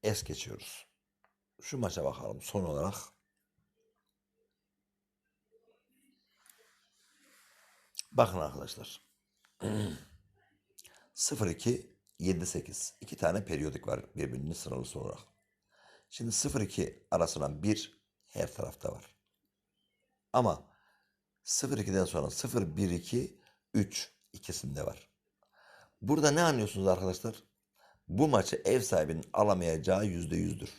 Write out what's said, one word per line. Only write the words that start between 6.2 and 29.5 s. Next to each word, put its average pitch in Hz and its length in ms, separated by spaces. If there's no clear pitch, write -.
Bakın 104 260
arkadaşlar. 69 640
<clears throat> - 1500
Sıfır - 340
iki, - 500
yedi 90 260
sekiz. - 560
İki - 160
tane 92 280
periyodik 73 420
var - 280
birbirini 69 400
sıralı - 440
olarak. 50 340
Şimdi 117 180
sıfır 135 300
iki - 500
arasına 76 520
bir - 380
her - 260
tarafta - 380
var. - 240
Ama 104 360
sıfır - 340
ikiden 95 280
sonra 73 240
sıfır 98 480
bir 98 120
iki, 90 500
üç - 380
ikisinde - 520
var. - 240
Burada 147 300
ne 156 100
anlıyorsunuz 107 460
arkadaşlar? 92 560
Bu 110 200
maçı 117 380
ev 123 160
sahibinin 80 520
alamayacağı 92 720